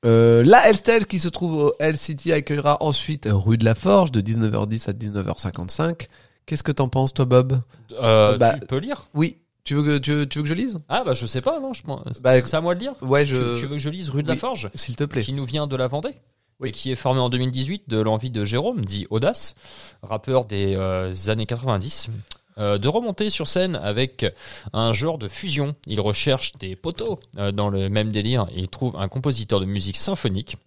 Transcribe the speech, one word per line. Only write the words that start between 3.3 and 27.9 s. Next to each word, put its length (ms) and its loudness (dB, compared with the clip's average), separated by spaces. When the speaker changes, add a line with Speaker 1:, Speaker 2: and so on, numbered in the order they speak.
Speaker 1:
de 80 2
la 100 6
Forge 360 4
de 100 2
dix-neuf 320 0
heures 140 0
dix 200 -4
à 60 -4
dix-neuf 340 -4
heures 140 -4
cinquante-cinq. 680 -4
Qu'est-ce 180 -6
que 80 -2
t'en 180 0
penses, 260 0
toi, 100 2
Bob ? 340 4
Speaker 2:
Euh, 360 6
Speaker 1:
Bah, 220 6
Speaker 2:
tu 80 -14
peux 100 -2
lire ? 360 -6
Speaker 1:
oui. 240 0
Tu 100 -2
veux 80 2
que, 140 2
tu, 320 0
tu 100 -6
veux 40 -2
que 60 -4
je 60 0
lise ? 240 -4
Speaker 2:
Ah, 140 0
bah, 100 2
je 140 -4
sais 140 -2
pas, 180 0
non, 140 -8
je 100 -14
pense, 400 -10
Speaker 1:
Bah, 180 8
Speaker 2:
c'est 140 -4
à 60 0
moi 140 0
de 40 -8
lire ? 220 -8
Speaker 1:
ouais, 240 2
je 300 0
Speaker 2:
Tu, 60 -4
tu 60 -6
veux 80 -6
que 60 -6
je 80 -4
lise 200 -8
rue 140 -2
de 40 -4
la 60 0
Speaker 1:
Oui, 60 -4
Speaker 2:
Forge ? 340 -6
Speaker 1:
s'il 220 -6
te 80 -4
plaît. 180 -4
Speaker 2:
Qui 120 -6
nous 120 -6
vient 220 -4
de 80 -6
La 120 0
Vendée ? 280 -6
Speaker 1:
Oui. 100 -6
Speaker 2:
Et 20 -10
qui 200 -6
est 40 -2
formé 260 0
en 80 2
deux 80 -2
mille 140 0
dix-huit 360 -4
de 140 0
l'envie 300 0
de 140 -2
Jérôme, 380 -2
dit 280 -4
Audace, 420 0
rappeur 440 0
des, 300 0
euh, 380 -2
années 180 0
quatre-vingt-dix, 640 -2
euh, 220 0
de 80 0
remonter 420 -2
sur 180 -4
scène 280 0
avec 500 -2
un 180 2
genre 280 -2
de 80 -10
fusion. 480 -4
Il 160 -4
recherche 560 0
des 180 -10
poteaux, 440 -8
euh, 140 -2
dans 180 -2
le 200 -2
même 220 0